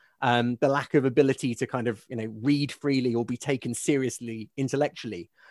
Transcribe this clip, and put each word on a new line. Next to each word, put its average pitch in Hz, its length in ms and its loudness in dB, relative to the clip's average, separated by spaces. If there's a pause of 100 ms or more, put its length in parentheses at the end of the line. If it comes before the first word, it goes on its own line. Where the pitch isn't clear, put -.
(200)
um, 120 400 2
the 147 80 4
lack 139 260 0
of 135 100 6
ability 135 520 2
to - 100 -2
kind 123 220 -2
of, 107 200 -6
you 123 60 -10
know, 110 260 -6
read 143 300 0
freely 127 460 0
or 117 80 0
be 123 120 -4
taken 127 380 -4
seriously 120 800 -2
intellectually. 135 720 -2 (220)